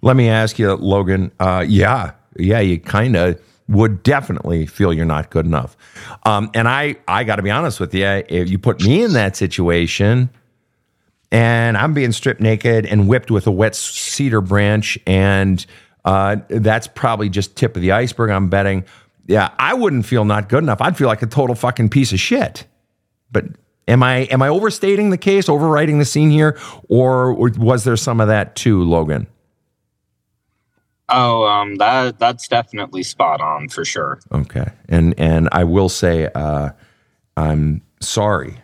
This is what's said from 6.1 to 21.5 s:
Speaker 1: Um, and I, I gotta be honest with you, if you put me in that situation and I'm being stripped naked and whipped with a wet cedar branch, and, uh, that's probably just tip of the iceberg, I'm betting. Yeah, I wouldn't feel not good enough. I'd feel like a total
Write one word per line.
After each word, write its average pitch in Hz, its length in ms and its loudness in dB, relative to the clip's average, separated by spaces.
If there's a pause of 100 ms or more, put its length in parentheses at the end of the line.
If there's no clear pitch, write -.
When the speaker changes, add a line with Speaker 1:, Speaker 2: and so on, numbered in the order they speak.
Speaker 1:
Um, 107 300 0
and 113 120 0
I, 139 300 -2 (100)
I 98 160 0
gotta 104 200 -2
be 98 80 -2
honest 139 280 -2
with 90 160 -6
you, 95 100 0
if 90 440 -2
you 92 100 0
put 98 240 -2
me 135 220 4
in 220 80 0
that 104 240 0
situation 95 920 0 (1000)
and 117 460 2
I'm 147 180 0
being 135 160 0
stripped 120 300 -2
naked 110 460 2
and 101 200 2
whipped 120 240 0
with 104 160 0
a 107 60 2
wet 104 240 0
cedar - 640 -4
branch, 101 680 0
and, 98 580 2 (400)
uh, 98 320 0 (120)
that's 110 400 0
probably 107 400 -2
just 95 260 -4
tip - 220 -2
of 87 60 -6
the 92 100 2
iceberg, 117 380 0
I'm 98 180 0
betting. 98 360 0 (420)
Yeah, 98 320 2
I 160 160 0
wouldn't 175 300 0
feel 117 200 0
not 104 240 0
good 139 160 2
enough. 117 160 -2
I'd 170 160 0
feel 139 100 0
like 110 160 0
a 120 40 -4
total 123 280 0